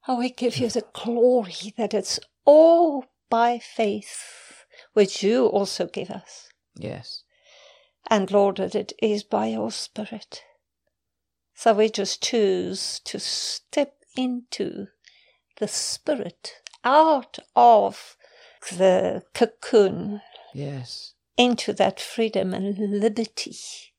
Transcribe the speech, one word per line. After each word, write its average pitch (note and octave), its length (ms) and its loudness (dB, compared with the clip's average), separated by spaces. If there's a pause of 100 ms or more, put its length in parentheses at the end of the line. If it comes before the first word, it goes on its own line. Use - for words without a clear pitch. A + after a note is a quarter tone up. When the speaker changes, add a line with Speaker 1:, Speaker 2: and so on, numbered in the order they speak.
Speaker 1:
Oh, B3+ 100 -2
we B3 140 -2
give A#3+ 260 -4
you B3+ 60 -2
Speaker 2:
Yes. A3+ 100 -4
Speaker 1:
the A#3 200 -4
glory A#3 840 0
that G#3+ 160 -4
it's - 260 -4 (240)
all D#4+ 640 6 (240)
by A#3+ 300 2
faith, - 1040 -8 (280)
which G3+ 280 2
you A#3 240 2
also G3 400 -2
give F3+ 240 -10
us. - 400 -18 (260)
Speaker 3:
Yes. - 480 -14 (880)
Speaker 1:
And G3 220 0
Lord, G3 260 2
that F#3+ 160 -6
it G3+ 260 -6
is G#3 240 -2
by G#3+ 240 -2
your A3 240 -6
Spirit. - 720 -14 (1080)
So A3+ 200 2
we G#3+ 160 2
just G3+ 340 -6
choose F#3+ 800 -2
to - 180 -10
step - 760 -6 (220)
into A#3+ 720 -6 (680)
the G#3 100 -4
Spirit, - 840 -8 (300)
out D4 540 4 (180)
of G#3+ 600 4 (560)
the F#3 520 2 (100)
cocoon, G#3 880 0 (320)
Speaker 3:
Yes. C#3+ 600 -12 (220)
Speaker 1:
into A#3+ 380 2
that F#3+ 260 0
freedom G3+ 540 -4
and G3 240 -6 (220)
liberty A3 580 -4 (420)